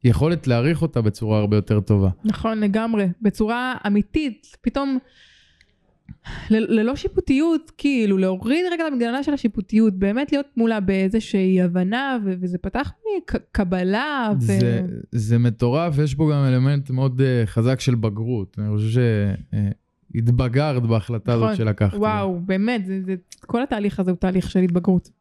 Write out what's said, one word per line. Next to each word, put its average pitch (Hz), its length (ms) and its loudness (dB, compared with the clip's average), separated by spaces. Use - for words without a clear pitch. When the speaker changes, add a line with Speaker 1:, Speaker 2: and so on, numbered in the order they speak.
Speaker 1:
היכולת 143 440 2
להעריך 131 340 2
אותה 156 200 -2
בצורה 107 380 0
הרבה 104 180 2
יותר 104 220 2
טובה. 98 300 2
Speaker 2:
נכון, 220 360 -2
לגמרי, 214 480 0
בצורה 233 540 0
אמיתית, 208 600 -2
פתאום... 269 360 -2
ל-, 220 300 2
ללא 233 160 0
שיפוטיות, 320 800 0
כאילו, 226 400 2
להוריד 190 540 0
רגע 330 160 -2
את 294 60 -4
המגננה 240 300 -2
של 294 100 -2
השיפוטיות, 220 680 0
באמת 214 320 0
להיות 277 160 -2
מולה 226 220 0
באיזושהי 190 840 0
הבנה, 196 640 0
ו-, 190 160 -2
וזה 180 160 -4
פתח 214 340 -6
לי 403 220 -4
ק-, - 80 -6
קבלה, 214 840 -2
ו- 131 60 0
Speaker 1:
זה, 117 400 2
זה 113 260 0
מטורף, 123 600 0
יש 143 180 0
בו 151 120 2
גם 143 160 2
אלמנט 135 460 2
מאוד, 127 320 0
אה, 127 240 2
חזק 120 340 0
של 127 160 2
בגרות. 110 640 -4
אני 104 160 -2
חושב 107 140 0
ש-, 117 80 0
אה, 104 160 0
התבגרת 123 680 2
בהחלטה 113 500 0
הזאת 117 100 2
Speaker 2:
נכון. 220 120 2
Speaker 1:
שלקחת. 110 420 0
Speaker 2:
וואו, 202 420 -2
באמת, 196 460 -2
זה, 190 200 -6
זה, 190 100 -4
כל 240 240 -4
התהליך 208 360 -4
הזה 185 120 0
הוא 175 60 -2
תהליך 185 340 -2
של 190 80 2
התבגרות. 180 500 2